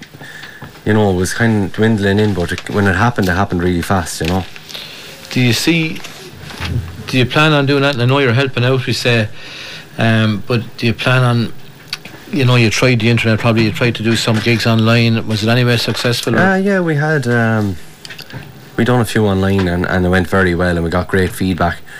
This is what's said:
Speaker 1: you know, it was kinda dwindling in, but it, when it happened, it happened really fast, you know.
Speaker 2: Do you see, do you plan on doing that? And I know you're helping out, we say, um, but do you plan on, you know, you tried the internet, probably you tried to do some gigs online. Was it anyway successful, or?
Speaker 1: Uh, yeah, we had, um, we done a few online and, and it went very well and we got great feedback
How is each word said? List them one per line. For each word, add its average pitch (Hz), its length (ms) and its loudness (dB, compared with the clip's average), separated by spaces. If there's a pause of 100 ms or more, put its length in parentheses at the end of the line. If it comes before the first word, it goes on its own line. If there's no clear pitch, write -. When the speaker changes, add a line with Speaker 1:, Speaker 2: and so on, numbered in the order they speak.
(840)
Speaker 1:
you 107 80 2
know, 107 180 4
it 90 40 0
was 92 180 0
kinda 110 360 2
dwindling 104 500 2
in, 107 140 2
but 87 180 -2
it, - 180 -8
when 104 180 0
it 90 80 2
happened, 107 320 2
it 90 60 0
happened 92 300 -2
really 87 180 0
fast, 87 400 -4
you 80 60 -2
know. 90 180 -2 (840)
Speaker 2:
Do 127 100 0
you 120 120 4
see, 160 460 -2 (1080)
do 127 100 -2
you 127 80 4
plan 156 280 2
on 143 120 2
doing 139 160 2
that? 139 140 2
And 117 80 0
I - 20 2
know 135 140 4
you're 127 140 4
helping 135 300 0
out, 127 220 2
we 123 80 -2
say, 117 340 0 (720)
um, 110 500 2
but 120 160 0 (140)
do - 100 -4
you 113 60 0
plan 127 300 2
on, 120 300 0 (760)
you 139 140 0
know, 123 100 4
you 117 140 4
tried 123 320 2
the 113 80 2
internet, 113 300 2
probably 113 260 2
you 104 80 0
tried 120 220 0
to 110 80 -6
do 113 120 2
some 110 240 0
gigs 117 260 0
online. 113 640 2
Was 110 160 -2
it 113 60 0
anyway 120 280 4
successful, 120 580 -2
or? - 40 4
Speaker 1:
Uh, 190 160 4
yeah, 190 240 2
we 165 160 0
had, 147 320 0
um, 113 480 2 (1000)
we 117 80 2
done 123 160 2
a 107 40 2
few 110 200 0
online 95 420 2
and, 87 180 0
and 90 200 0
it 87 40 2
went 92 180 2
very 92 280 2
well 87 220 2
and 82 60 0
we 82 60 -2
got 87 200 -2
great 92 220 2
feedback 90 500 -2 (180)